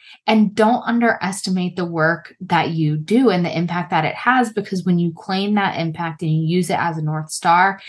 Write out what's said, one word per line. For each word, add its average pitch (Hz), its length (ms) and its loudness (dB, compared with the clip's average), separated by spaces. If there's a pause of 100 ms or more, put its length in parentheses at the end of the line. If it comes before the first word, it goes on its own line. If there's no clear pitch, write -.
(280)
And 220 280 4
don't 226 280 2
underestimate 190 920 -2
the 180 100 -4
work 165 540 -2
that 170 320 0
you 156 240 0
do 214 340 2
and 180 140 2
the - 120 -4
impact 175 340 -4
that 160 160 0
it - 100 -4
has, 247 380 2
because 196 320 -4
when 175 140 2
you 170 160 0
claim 196 400 -2
that 196 240 0
impact 165 420 -6
and 160 100 -2
you 160 140 0
use 175 240 2
it 196 100 0
as 160 180 -2
a 160 40 -6
North 156 300 -4
Star, 185 580 2